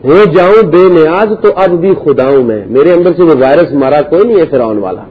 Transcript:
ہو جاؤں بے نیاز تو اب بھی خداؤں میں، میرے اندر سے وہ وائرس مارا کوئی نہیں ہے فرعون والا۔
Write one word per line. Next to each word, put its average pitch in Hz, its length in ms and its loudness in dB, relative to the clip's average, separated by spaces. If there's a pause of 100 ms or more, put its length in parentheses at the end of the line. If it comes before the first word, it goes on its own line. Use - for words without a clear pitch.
ہو 165 200 2 (120)
جاؤں 196 280 2
بے 180 300 2
نیاز 175 480 0
تو 208 140 0
اب 185 140 0
بھی 175 240 0 (120)
خداؤں 131 380 0
میں، 107 220 -4
میرے 135 260 0
اندر 175 240 0
سے 180 80 0
وہ 160 160 4
وائرس 147 340 0
مارا 139 280 0
کوئی 185 260 0
نہیں 214 120 0
ہے 160 60 2
فرعون 120 320 -4
والا۔ 92 340 -8